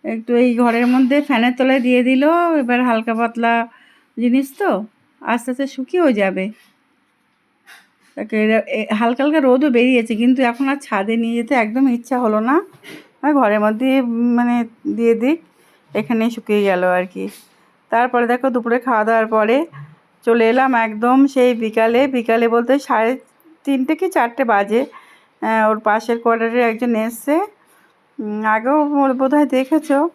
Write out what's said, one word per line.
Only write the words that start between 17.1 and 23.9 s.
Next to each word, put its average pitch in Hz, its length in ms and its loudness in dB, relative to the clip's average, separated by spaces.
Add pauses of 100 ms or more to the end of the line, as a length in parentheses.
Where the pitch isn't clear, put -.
তারপরে 240 360 0
দেখো 247 240 -2
দুপুরে 240 280 -2
খাওয়া 247 260 0
দাওয়ার 220 220 2
পরে 220 300 0 (680)
চলে 233 240 2
এলাম 262 260 2
একদম 226 520 0
সেই 254 280 2
বিকালে, 226 520 0
বিকালে 233 420 0
বলতে 240 300 0
সাড়ে 233 340 -2 (500)
তিনটে 269 340 -2